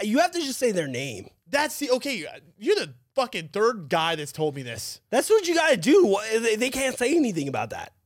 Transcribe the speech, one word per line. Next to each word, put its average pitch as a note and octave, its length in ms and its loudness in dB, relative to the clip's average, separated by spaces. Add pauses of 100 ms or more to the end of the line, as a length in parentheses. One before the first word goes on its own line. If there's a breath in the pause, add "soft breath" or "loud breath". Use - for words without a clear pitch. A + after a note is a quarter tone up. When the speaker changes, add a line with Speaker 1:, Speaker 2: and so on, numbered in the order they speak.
Speaker 1:
you A3 120 2
have F4 120 4
to F4+ 80 -4
just C#4 180 -6
say B3 140 0
their E3+ 160 -2
name. B2+ 420 -8 (180)
Speaker 2:
That's C#4+ 300 -2
the, C#4 140 -4
okay, B3+ 340 -2 (320)
you're C#4+ 180 0
the F3 180 -4 (200)
fucking G#3 360 -4
third G#3 400 0
guy E3 260 2
that's D3 160 -8
told D3+ 240 -2
me C#3 80 -10
this. A#2 380 -10 (100)
Speaker 1:
That's B3 180 2
what G#4 180 4
you E4+ 60 0
gotta D#4 240 4
do. B3+ 300 6
Wha-, G#3+ 320 0
they, A3+ 160 2
they B3 160 0
can't C4 260 -2
say C4 180 2
anything G3 340 0
about A#2 220 -4
that. F2 220 -12 (120)